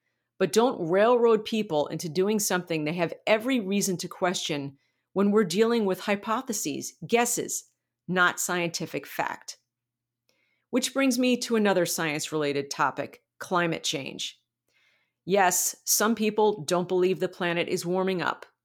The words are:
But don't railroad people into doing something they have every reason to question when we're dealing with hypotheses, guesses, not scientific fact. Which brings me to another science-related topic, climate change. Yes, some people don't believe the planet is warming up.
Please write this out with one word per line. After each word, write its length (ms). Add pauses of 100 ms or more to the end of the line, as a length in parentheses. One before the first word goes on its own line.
(400)
But 140
don't 360
railroad 560
people 420
into 220
doing 300
something 440
they 100
have 200 (140)
every 320
reason 380
to 100
question 680 (360)
when 180
we're 120
dealing 420
with 140
hypotheses, 920 (120)
guesses, 600 (420)
not 320
scientific 640
fact. 520 (1120)
Which 220
brings 260
me 180
to 200
another 280
science-related 840
topic, 500 (180)
climate 440
change. 560 (840)
Yes, 500 (100)
some 300
people 480
don't 240
believe 320
the 100
planet 380
is 180
warming 380
up. 240 (180)